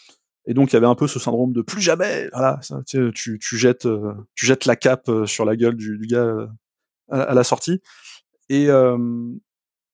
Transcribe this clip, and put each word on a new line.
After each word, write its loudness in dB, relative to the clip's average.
Et -4
donc 4
il -12
y 8
avait 6
un 6
peu -2
ce -4
syndrome -2
de -2
plus -6
jamais, -2
voilà, 0
ça, -12
tu -6
sais, 0
tu, -8
tu -8
jettes, 2
euh, -2
tu -4
jettes 2
la 4
cape, 0
euh, 0
sur -4
la 0
gueule 2
du, -8
du -10
gars, 2
euh, -4
à, -2
à -2
la 6
sortie. -2
Et, 2
euh, 4